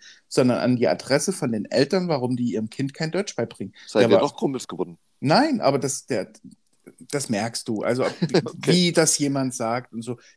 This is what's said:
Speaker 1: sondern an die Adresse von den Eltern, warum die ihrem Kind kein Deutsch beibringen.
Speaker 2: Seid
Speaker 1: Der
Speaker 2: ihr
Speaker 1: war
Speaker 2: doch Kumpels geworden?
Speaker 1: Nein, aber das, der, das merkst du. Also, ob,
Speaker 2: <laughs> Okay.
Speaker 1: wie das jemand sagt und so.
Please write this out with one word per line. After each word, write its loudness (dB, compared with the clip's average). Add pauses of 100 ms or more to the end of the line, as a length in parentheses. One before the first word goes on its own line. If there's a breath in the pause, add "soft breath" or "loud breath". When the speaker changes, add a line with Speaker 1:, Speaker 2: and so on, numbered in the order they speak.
(280 loud breath)
Speaker 1:
sondern 2
an 2
die 2
Adresse 0
von -4
den -4
Eltern, 0
warum 0
die -2
ihrem -4
Kind -4
kein -6
Deutsch -4
beibringen. -8 (120)
Speaker 2:
Seid 2
Speaker 1:
Der 6
Speaker 2:
ihr 8
Speaker 1:
war 6
Speaker 2:
doch -2
Kumpels -4
geworden? -8 (240)
Speaker 1:
Nein, 2
aber 4
das, -6
der, -4 (800)
das -6
merkst -4
du. -4
Also, 0
ob, -2
Speaker 2:
<laughs> -
Okay. 2 (160)
Speaker 1:
wie 4
das 4
jemand -2
sagt -4
und -8
so. -8 (200 soft breath)